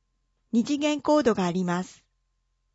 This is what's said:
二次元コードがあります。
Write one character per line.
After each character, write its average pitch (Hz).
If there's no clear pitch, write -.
二 233
次 285
元 294
コ 302
ー -
ド 220
が 190
あ 175
り 185
ま 180
す。 -